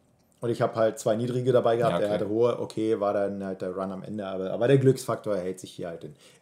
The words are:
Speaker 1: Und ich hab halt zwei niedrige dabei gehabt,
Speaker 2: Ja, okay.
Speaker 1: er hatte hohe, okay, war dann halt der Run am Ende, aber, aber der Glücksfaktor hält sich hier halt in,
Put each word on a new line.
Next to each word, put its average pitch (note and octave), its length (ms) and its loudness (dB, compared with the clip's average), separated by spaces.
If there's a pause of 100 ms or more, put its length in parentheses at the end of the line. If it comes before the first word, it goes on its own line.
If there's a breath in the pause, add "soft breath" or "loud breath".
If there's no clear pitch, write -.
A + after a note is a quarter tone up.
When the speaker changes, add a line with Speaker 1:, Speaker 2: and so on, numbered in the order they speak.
(400)
Speaker 1:
Und A#2+ 100 -2
ich A#2 120 -2
hab A2+ 140 0
halt A2 240 2
zwei A2 160 2
niedrige B2 340 0
dabei A#2 260 4
gehabt, A2+ 180 2
Speaker 2:
Ja, - 40 2
okay. G#2 80 0
Speaker 1:
er G#2 60 -2
hatte G#2+ 160 0
hohe, A2+ 320 2
okay, A2 400 -2
war G2+ 120 2
dann G2+ 300 -2
halt F#2+ 180 -8
der F#2 140 -6
Run F#2+ 160 -4
am F#2+ 140 -10
Ende, G#2 200 -8
aber, F#2+ 280 -4
aber A2 160 2
der C#3 100 8
Glücksfaktor A#2+ 580 2
hält F#2 220 -4
sich - 140 -16
hier F2+ 160 -10
halt E2+ 160 -12
in, D2+ 100 -16 (280 loud breath)